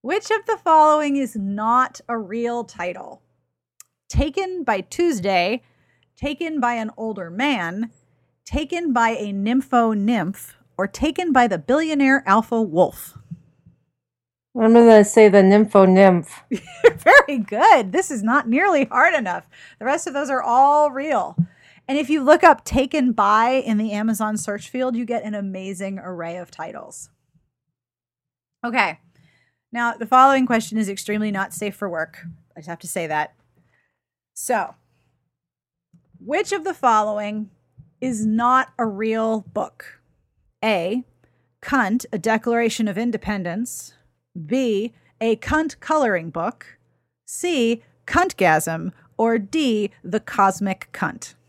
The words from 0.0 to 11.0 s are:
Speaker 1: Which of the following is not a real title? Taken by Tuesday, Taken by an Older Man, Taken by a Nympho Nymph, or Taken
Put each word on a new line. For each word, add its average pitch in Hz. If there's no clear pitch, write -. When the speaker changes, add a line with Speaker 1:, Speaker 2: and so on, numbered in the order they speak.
Speaker 1:
Which 359
of 427
the 440
following 302
is 262
not 214
a 240
real 233
title? -
Taken 359
by 208
Tuesday, 196
Taken 311
by 240
an 220
Older 202
Man, 208
Taken 320
by 233
a 214
Nympho 226
Nymph, 202
or 190
Taken 330